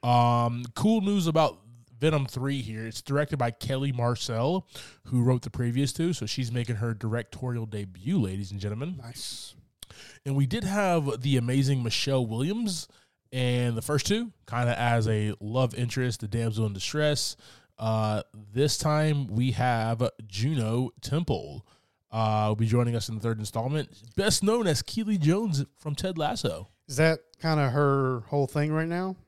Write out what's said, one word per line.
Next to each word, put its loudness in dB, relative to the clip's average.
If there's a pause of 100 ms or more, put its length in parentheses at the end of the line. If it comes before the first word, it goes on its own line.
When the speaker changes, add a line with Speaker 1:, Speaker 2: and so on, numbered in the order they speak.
Speaker 1:
Um, 4 (100)
cool 4
news 2
about 2 (400)
Venom 2
three -4
here. -8
It's -10
directed -2
by 0
Kelly -2
Marcel, 0 (380)
who 2
wrote 4
the -10
previous 0
two. 0
So -4
she's -4
making -2
her -2
directorial -4
debut, -4
ladies -2
and -8
gentlemen. -6
Speaker 2:
Nice. -12 (720)
Speaker 1:
And -2
we 4
did -2
have 0
the 2
amazing 2
Michelle 0
Williams -2 (420)
in 0
the -4
first 0
two, 0 (180)
kinda 0
as 4
a 0
love 0
interest, -2
the -6
damsel 0
in -2
distress. -2 (420)
Uh, 0 (300)
this 2
time 2
we 2
have 0 (240)
Juno 0 (100)
Temple, -4 (440)
uh, 2
will 2
be 2
joining 2
us -2
in -6
the -6
third -2
installment, -4 (280)
best 2
known 4
as 2
Keely 0
Jones 2 (140)
from -6
Ted -4
Lasso. -2 (200)
Speaker 2:
Is -8
that 4 (200)
kinda 2
her 2
whole 0
thing -2
right 0
now? -4 (120)